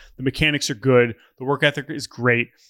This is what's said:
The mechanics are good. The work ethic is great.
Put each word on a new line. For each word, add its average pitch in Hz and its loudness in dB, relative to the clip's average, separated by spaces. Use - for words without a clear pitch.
The 127 -14
mechanics 147 -2
are 131 -8
good. 120 4
The 131 -14
work 139 -2
ethic 143 -2
is 120 -10
great. 120 -2